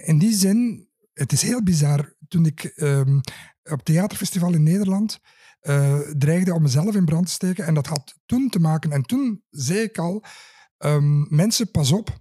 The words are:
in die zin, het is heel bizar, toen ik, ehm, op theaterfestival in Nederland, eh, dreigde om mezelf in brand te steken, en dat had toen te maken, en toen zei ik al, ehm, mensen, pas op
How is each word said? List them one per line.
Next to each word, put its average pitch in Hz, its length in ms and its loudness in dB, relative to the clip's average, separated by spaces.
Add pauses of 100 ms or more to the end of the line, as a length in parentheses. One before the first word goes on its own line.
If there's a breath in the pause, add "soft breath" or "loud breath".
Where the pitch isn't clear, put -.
in 160 100 4
die 214 180 2
zin, 202 520 0 (260)
het 147 180 -6
is 135 100 0
heel 226 220 -2
bizar, 147 520 0 (120)
toen 165 180 2
ik, 156 180 -2
ehm, 139 560 0 (440 loud breath)
op 147 200 -8
theaterfestival 175 720 0
in 156 100 4
Nederland, 196 560 0 (400 soft breath)
eh, 143 400 2
dreigde 156 540 0
om 165 80 0
mezelf 151 340 2
in 190 100 2
brand 165 200 0
te - 60 -4
steken, 185 340 -4
en 165 80 0
dat 147 140 0
had - 280 -8 (100)
toen 254 240 0
te 196 100 -2
maken, 160 320 0
en 143 120 -2
toen 247 460 -4
zei 147 300 -4
ik 220 180 -6
al, 180 260 -4 (540 loud breath)
ehm, 147 580 0
mensen, 202 360 0
pas 143 200 2
op 208 300 -2